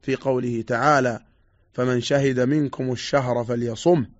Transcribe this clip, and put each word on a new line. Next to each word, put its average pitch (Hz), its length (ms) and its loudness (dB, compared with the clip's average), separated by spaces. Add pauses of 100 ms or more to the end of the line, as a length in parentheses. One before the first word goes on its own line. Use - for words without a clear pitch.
في 131 140 -4
قوله 123 460 -2
تعالى: 127 580 2 (520)
"فمن 123 280 0
شهد 139 400 0
منكم 131 520 -2
الشهر 123 520 -2
فليصمه". 120 600 0 (140)